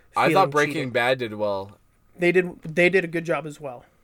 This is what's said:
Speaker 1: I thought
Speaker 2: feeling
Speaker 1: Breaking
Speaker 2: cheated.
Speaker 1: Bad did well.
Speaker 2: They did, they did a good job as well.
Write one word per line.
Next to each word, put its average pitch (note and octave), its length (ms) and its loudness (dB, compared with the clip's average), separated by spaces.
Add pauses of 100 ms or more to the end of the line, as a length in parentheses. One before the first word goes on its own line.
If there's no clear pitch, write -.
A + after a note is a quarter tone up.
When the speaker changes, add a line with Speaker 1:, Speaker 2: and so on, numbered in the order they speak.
(140)
Speaker 1:
I A#2+ 180 2
thought F#3+ 80 6
Speaker 2:
feeling E3+ 100 4
Speaker 1:
Breaking D3 240 2
Speaker 2:
cheated. C#3 180 -4
Speaker 1:
Bad B2 280 2
did A2 140 -6
well. G2+ 440 -4 (400)
Speaker 2:
They F3 140 2
did, F3+ 300 0
they F3 280 2
did F3+ 140 2
a E3+ 40 -8
good E3 160 -6
job D#3 220 -4
as D3 120 -14
well. C3 280 -14 (180)